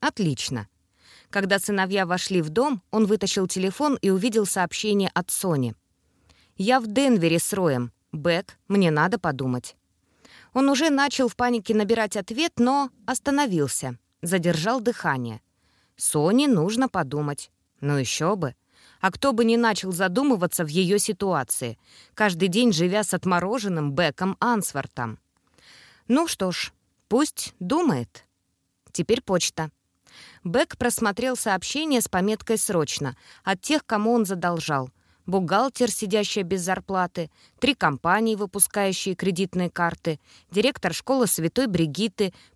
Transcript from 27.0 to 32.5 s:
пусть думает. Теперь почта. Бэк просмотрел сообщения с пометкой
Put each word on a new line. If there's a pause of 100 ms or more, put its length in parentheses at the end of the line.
пусть
думает. (640)
Теперь
почта. (760)
Бэк
просмотрел
сообщения
с
пометкой